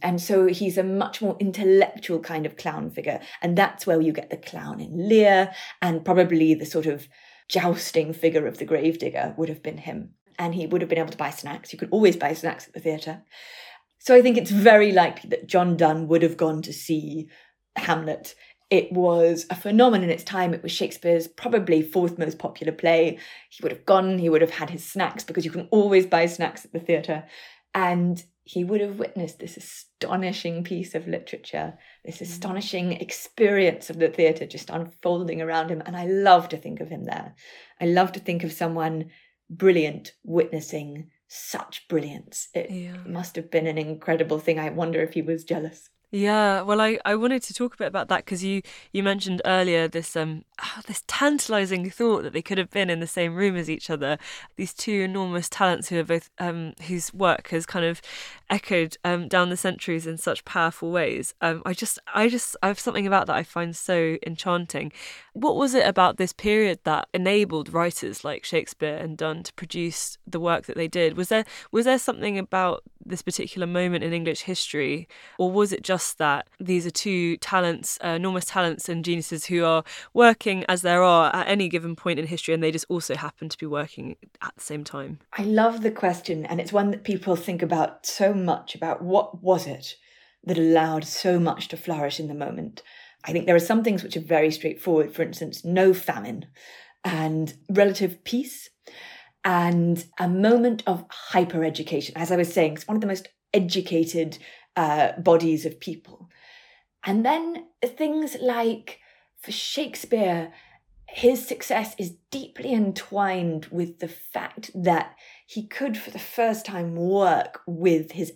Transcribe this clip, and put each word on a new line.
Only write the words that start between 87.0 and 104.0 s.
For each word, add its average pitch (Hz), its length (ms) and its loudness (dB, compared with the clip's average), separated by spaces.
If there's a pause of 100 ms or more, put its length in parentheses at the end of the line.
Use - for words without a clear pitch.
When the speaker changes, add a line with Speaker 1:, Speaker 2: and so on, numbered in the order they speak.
Speaker 1:
people 185 320 -2
think 175 280 -6
about 160 420 -2
so 202 300 0
much, 180 400 -4
about - 260 -6
what 180 400 0
was 180 240 2
it - 300 -12 (480)
that 165 160 0
allowed 160 440 4
so 180 360 0
much 165 300 -2
to 165 80 -10
flourish 147 420 -4
in 156 80 -8
the 143 80 -8
moment. - 480 -10 (400)
I 147 80 -10
think 170 160 0
there 180 80 8
are 170 40 8
some 220 240 2
things 202 200 0
which - 140 -8
are 165 40 -4
very 156 300 4
straightforward, 156 640 0
for 165 100 -4
instance, - 420 -8
no 185 280 6
famine 117 520 -6 (580)
and 156 520 -2 (120)
relative 196 560 2
peace - 460 -6 (760)
and 175 600 2 (140)
a 180 80 -2
moment 220 580 4
of 180 240 0
hyper-education. 160 1080 -2
As 165 160 -6
I 180 40 4
was 170 180 2
saying, 156 200 2
it's - 140 -14
one 214 100 -2
of 214 40 0
the 208 60 -4
most 190 200 -6 (260)
educated, 175 840 0 (380)